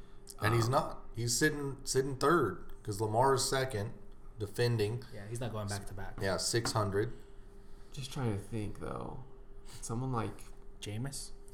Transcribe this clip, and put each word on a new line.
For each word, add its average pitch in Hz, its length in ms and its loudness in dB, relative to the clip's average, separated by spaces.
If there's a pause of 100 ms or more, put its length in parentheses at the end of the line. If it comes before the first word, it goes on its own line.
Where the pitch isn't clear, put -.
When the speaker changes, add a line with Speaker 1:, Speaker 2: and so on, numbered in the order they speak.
(420)
Speaker 1:
And 110 120 4
he's 113 120 6
Speaker 2:
Um, 120 60 2
Speaker 1:
not. 156 260 2 (180)
He's 117 200 0
sitting, 147 480 2
sitting 135 340 2
third 139 420 4 (240)
'cause 98 160 -4
Lamar's 120 480 6
second, 123 440 2 (480)
defending. 117 640 2 (100)
Speaker 3:
Yeah, 107 160 -8
he's 117 100 -4
not 120 120 -2
going 107 160 -2
back 98 200 -2
to - 60 -4
back. - 280 -6
Speaker 1:
Yeah, 95 160 2
six - 360 2
hundred. 104 400 4 (800)
Speaker 2:
Just 131 180 -6
trying 120 220 0
to 95 100 0
think, 107 360 -4
though. - 400 -6 (600)
Someone 127 300 -2
like 117 340 -2 (360)
Speaker 3:
Jameis? 117 480 -4 (240)